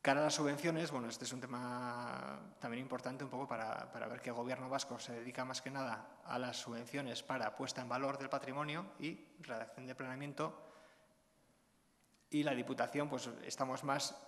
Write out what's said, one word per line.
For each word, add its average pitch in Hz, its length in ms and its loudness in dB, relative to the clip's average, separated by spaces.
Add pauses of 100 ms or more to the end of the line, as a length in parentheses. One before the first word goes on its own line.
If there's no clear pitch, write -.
Cara 139 200 8
a 151 40 8
las 151 100 6
subvenciones, 156 560 4
bueno, 123 180 0
este 117 180 -4
es 123 60 -2
un 127 80 -4
tema 123 1160 -4
también 123 240 -2
importante 131 400 -2
un 131 80 -4
poco 131 160 -2
para, 113 460 -2
para 117 160 -4
ver 123 120 -4
que 131 100 -2
el 117 40 0
gobierno 127 340 0
vasco 131 300 0
se - 140 -6
dedica 123 320 -2
más 127 180 -2
que 131 80 -4
nada 127 540 -2
a 135 140 0
las 123 180 0
subvenciones 120 680 -2
para 120 320 2
puesta - 280 -2
en 123 60 -4
valor 139 300 2
del 135 100 -2
patrimonio 147 680 0
y - 420 -4
redacción 123 460 -4
de 127 80 -4
planeamiento, 143 760 -2 (1600)
y 147 140 6
la 143 100 6
Diputación, 131 560 2
pues, 127 180 -2 (160)
estamos 131 400 0
más 143 320 4 (120)